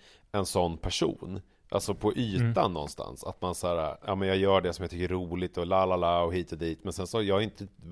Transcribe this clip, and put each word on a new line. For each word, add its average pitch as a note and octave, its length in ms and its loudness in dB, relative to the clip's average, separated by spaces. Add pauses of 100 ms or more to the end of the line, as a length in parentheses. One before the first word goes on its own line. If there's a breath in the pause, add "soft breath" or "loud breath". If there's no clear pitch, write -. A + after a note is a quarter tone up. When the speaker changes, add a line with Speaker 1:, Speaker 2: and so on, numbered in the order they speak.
(320 soft breath)
Speaker 1:
en G2 140 2
sån F2 320 2
person. - 640 -4 (280)
Alltså, G2 260 0
på G#2 200 0
ytan A#2 420 2
Speaker 2:
Mm. A#2 160 2
Speaker 1:
någonstans. - 500 -8
Att - 180 -10
man F2+ 140 -2
så - 120 -2
här, E2 380 0
ja, G2+ 100 0
men F#2+ 120 0
jag F#2+ 100 4
gör F#2+ 240 6
det E2+ 120 0
som F#2+ 100 -8
jag E2+ 80 -4
tycker F2+ 120 -4
är F2+ 40 2
roligt F2+ 500 -4
och F2 100 0
la, F#2+ 180 4
la, F#2 100 2
la F2 280 2
och E2+ 100 0
hit F2 180 -2
och E2 60 -8
dit. D#2+ 260 -4
Men F#2 100 -6
sen F2+ 140 -6
så, A2+ 160 -2
jag G2 120 2
har G#2 60 4
inte, G2+ 260 -6 (240)